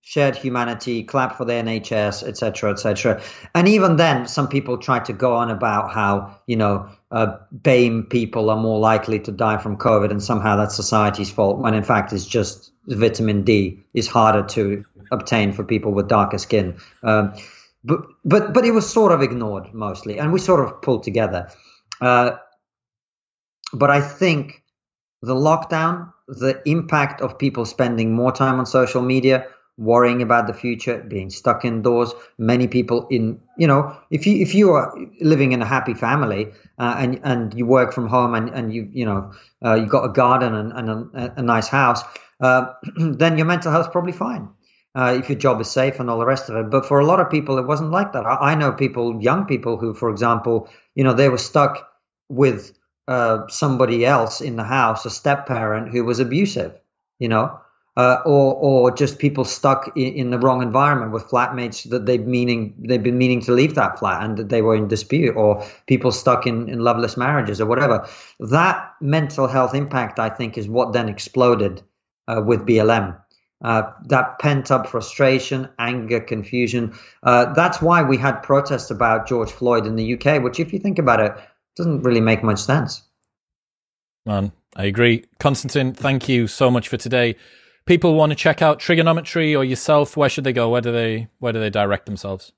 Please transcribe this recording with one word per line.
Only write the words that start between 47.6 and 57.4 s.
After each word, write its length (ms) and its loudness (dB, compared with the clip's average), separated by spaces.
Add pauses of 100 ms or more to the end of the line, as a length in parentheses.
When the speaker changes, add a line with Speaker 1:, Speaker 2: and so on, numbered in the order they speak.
Speaker 1:
wasn't 240 -2
like 220 -2
that. 120 -4
I, 260 2
I 40 2
know 160 2
people, 500 -4
young 240 0
people 300 -2
who, 180 -4
for 160 -2
example, 600 -2 (240)
you 100 0
know, 80 4
they 160 4
were 100 2
stuck 520 0 (400)
with, 420 0 (360)
uh, 420 0
somebody 560 0
else 360 2
in 140 -6
the 80 -6
house, 420 0
a 40 -8
step 380 -2
parent 440 -4
who 140 0
was 140 -2
abusive, 540 -2 (460)
you 80 -4
know, 320 0 (380)